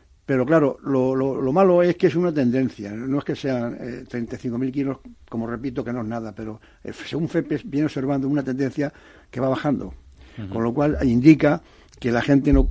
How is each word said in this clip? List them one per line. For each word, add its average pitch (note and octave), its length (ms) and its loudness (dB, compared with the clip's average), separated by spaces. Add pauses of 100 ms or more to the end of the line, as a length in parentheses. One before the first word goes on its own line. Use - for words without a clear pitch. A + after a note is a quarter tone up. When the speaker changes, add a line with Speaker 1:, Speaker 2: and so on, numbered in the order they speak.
(240)
Speaker 1:
Pero B2+ 220 0
claro, D3 360 2
lo, C3 320 0
lo, C3 280 -2
lo C3 100 0
malo F3+ 300 6
es F3 140 2
que F#3 100 2
es D3 80 2
una F3 180 0
tendencia, B2 600 0
no C3+ 260 -4
es C#3 60 -6
que C#3+ 120 -6
sean, B2+ 420 -4
eh, B2 300 -12
treinta A#2+ 280 -8
y - 20 -10
cinco A#2 180 -6
mil C3 160 -4
kilos, C3+ 240 -4 (320)
como A#2 180 -6
repito, A#2+ 380 -8
que A#2+ 80 -8
no B2 80 -6
es G#2+ 60 -8
nada, A2+ 280 -8
pero, A2 240 -12 (240)
eh, - 120 -12 (100)
según D3+ 240 -6
fepes D#3 400 -4
viene D3 160 -2
observando C#3 440 -2
una C#3+ 140 0
tendencia C3+ 480 -4 (400)
que A#2+ 100 -8
va C3 100 0
bajando, A2 420 -2 (460)
Speaker 2:
Ujú. G2+ 100 -12
Speaker 1:
con A2+ 160 -2
lo A#2 80 0
cual D3 300 0
indica C#3+ 580 6 (380)
que A#2 140 -2
la A#2+ 100 2
gente C#3 300 4
no, C3 180 6